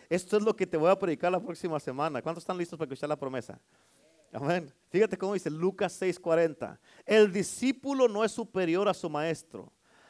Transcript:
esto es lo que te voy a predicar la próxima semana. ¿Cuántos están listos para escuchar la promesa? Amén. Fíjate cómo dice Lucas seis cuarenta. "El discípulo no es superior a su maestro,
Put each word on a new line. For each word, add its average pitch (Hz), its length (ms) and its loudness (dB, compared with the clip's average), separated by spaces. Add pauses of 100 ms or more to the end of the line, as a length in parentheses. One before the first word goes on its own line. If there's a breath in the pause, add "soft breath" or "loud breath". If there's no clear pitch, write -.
esto 180 280 0
es 208 80 4
lo 214 100 2
que 185 120 -2
te 175 100 -4
voy 156 140 4
a 196 80 6
predicar 180 340 0
la 180 80 0
próxima 160 400 -6
semana. 139 420 -4
¿Cuántos 165 200 -6
están 185 140 -4
listos 170 220 -6
para 156 100 -4
escuchar 135 200 -6
la 151 80 0
promesa? 131 440 -8 (720 soft breath)
Amén. 143 400 -2 (160)
Fíjate 190 300 2
cómo 196 160 -4
dice 175 160 -4
Lucas 180 420 -2
seis 180 280 -4
cuarenta. 160 580 0 (260 soft breath)
"El 214 280 6
discípulo 254 720 0
no 214 180 2
es 208 60 2
superior 190 580 0
a 180 60 2
su 165 160 -6
maestro, 147 600 -6 (380 soft breath)